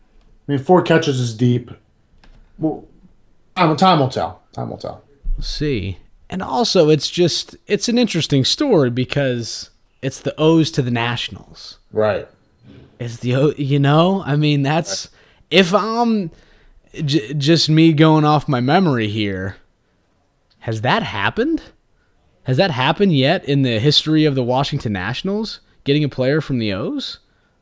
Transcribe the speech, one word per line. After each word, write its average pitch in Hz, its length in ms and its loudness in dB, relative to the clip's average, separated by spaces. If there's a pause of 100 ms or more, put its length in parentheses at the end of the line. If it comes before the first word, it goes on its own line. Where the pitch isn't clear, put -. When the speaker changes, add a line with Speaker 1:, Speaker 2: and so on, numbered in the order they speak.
(480)
Speaker 1:
I 143 60 -2
mean, 131 100 -2
four 180 180 4
catches 160 380 0
is 117 160 -4
deep. 123 340 0 (880)
Well, 156 280 -6 (720)
time, 156 200 2
time 180 240 4
will 131 80 2
tell. - 340 -8 (120)
Time - 160 -10
will - 80 -12
tell. - 260 -14 (320)
Speaker 2:
We'll - 80 -4
see. 101 560 -6 (300)
And 185 120 -6
also, 190 480 2
it's 156 200 2
just, - 480 -2 (100)
it's 208 220 -2
an 233 80 0
interesting 147 480 0
story 185 440 2
because 123 800 -4 (320)
it's 131 200 -8
the - 180 -6
O's 160 320 4
to 147 100 0
the 123 80 -2
Nationals. - 880 -6 (120)
Speaker 1:
Right. 107 360 -2 (720)
Speaker 2:
It's 117 200 -10
the 123 180 -2
O, 143 220 2
you 143 200 -2
know? 160 480 2
I 143 120 0
mean, 147 260 2
that's, 160 440 -4
Speaker 1:
Right. - 520 -4
Speaker 2:
if 180 140 2
I'm, 220 580 0 (640)
j-, 143 400 -2
just 151 360 2
me 160 220 6
going 156 320 6
off 151 240 2
my 127 140 0
memory 135 480 2
here, 98 480 -4 (1000)
has 110 220 -6
that 175 220 0
happened? 208 580 -2 (800)
Has 131 120 0
that 180 160 2
happened 151 440 0
yet 147 280 2
in 139 200 0
the 117 160 0
history 151 440 2
of 147 100 2
the 131 100 0
Washington 127 500 -2
Nationals, 190 640 -6 (240)
getting 147 220 0
a 131 40 -2
player 135 300 -2
from 135 180 -4
the 110 140 -2
O's? 185 480 -6 (420)